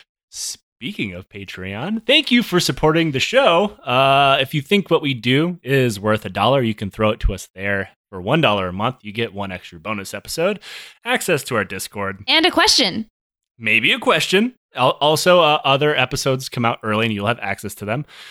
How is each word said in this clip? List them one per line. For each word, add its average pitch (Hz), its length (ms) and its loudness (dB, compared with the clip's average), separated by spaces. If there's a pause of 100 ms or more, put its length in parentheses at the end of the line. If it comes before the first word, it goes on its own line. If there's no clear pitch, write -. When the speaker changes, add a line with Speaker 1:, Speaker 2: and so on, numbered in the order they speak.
(320)
Speaker 1:
Speaking - 800 -10
of 90 160 -14
Patreon, 104 760 -8
thank 302 240 2
you 240 100 4
for 208 180 0
supporting 160 520 0
the 131 80 -2
show. 208 480 4 (160)
Uh, 135 580 4
if 131 140 -4
you 147 60 -2
think 202 280 0
what 160 140 2
we 139 100 -2
do 135 500 0
is 123 360 0
worth 107 260 0
a 101 40 -10
dollar, 107 340 2
you 113 100 0
can 104 160 -8
throw 107 220 0
it 120 100 -4
to - 140 2
us - 180 -14
there. 98 360 -4 (200)
For 95 120 -14
one 131 200 0
dollar 104 260 2
a 90 60 -6
month, 110 300 -4
you 104 80 -14
get 107 220 -4
one 98 180 -8
extra 90 280 -14
bonus 98 360 -8
episode, 175 440 -4 (460)
access 214 380 -2
to 127 120 -4
our 104 100 0
Discord. 98 640 -8
Speaker 2:
And 311 200 2
a - 40 0
question. 220 560 0 (520)
Speaker 1:
Maybe 113 320 2
a 247 80 0
question. 208 560 2 (180)
Al-, 131 280 2
also, 160 400 4
uh, 151 220 4
other 139 320 2
episodes 135 540 0
come 120 160 -2
out 117 160 0
early 110 240 0
and 113 80 0
you'll 101 140 -2
have 117 120 0
access 101 360 -8
to 104 100 -12
them. 120 200 -4 (260)